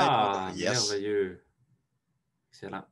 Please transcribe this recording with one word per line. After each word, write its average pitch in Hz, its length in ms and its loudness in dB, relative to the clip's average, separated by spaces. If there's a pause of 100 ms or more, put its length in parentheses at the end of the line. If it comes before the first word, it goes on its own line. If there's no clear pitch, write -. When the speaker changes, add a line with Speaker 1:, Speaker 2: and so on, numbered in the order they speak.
Speaker 1:
Ah, 98 460 2
Speaker 2:
Yes. 104 340 0
Speaker 1:
merveilleux. 101 540 -2 (1080)
Excellent. 95 400 -10